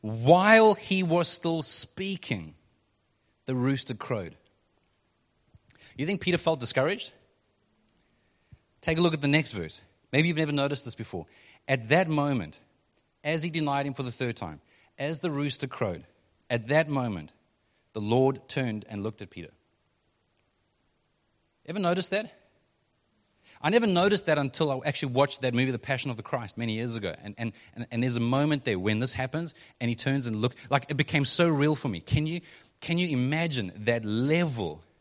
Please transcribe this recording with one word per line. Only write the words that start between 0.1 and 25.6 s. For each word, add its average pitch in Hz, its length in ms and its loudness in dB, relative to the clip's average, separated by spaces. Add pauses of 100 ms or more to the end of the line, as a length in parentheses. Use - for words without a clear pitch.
he 190 300 0
was 170 260 2
still 165 320 -2
speaking, 120 920 -6 (880)
the 131 100 -4
rooster 127 380 0
crowed. 101 420 -6 (1600)
You 139 120 -4
think 196 140 -2
Peter 170 180 2
felt 131 200 0
discouraged? 135 520 0 (1700)
Take 165 160 0
a 165 40 2
look 170 120 4
at 147 80 -4
the 143 60 2
next 143 240 4
verse. 87 300 -8 (300)
Maybe 160 160 4
you've 165 100 0
never 156 140 0
noticed 143 340 -2
this 117 100 -8
before. 95 320 -10 (400)
At 120 220 -2
that 165 200 4
moment, 143 500 -2 (640)
as 151 200 -2
he 170 80 -4
denied 143 340 0
him 139 80 -4
for - 80 -8
the 123 100 -4
third 120 240 -4
time, 78 240 -10 (380)
as 147 220 -4
the 180 100 -2
rooster 143 380 -2
crowed, 92 400 -6 (420)
at 117 180 -2
that 151 220 2
moment, 117 420 -4 (640)
the 110 80 -8
Lord 131 480 2
turned 113 400 -4
and 104 140 -8
looked 107 180 -8
at 98 80 -16
Peter. 80 220 -16 (2250)
Ever 175 140 -6
noticed 180 320 2
that? 214 260 -4 (1200)
I 151 80 0
never 226 180 4
noticed 190 380 2
that 156 120 4
until 143 340 0
I 131 140 -4
actually 139 280 -2
watched 139 280 2
that 127 120 0
movie, 131 180 2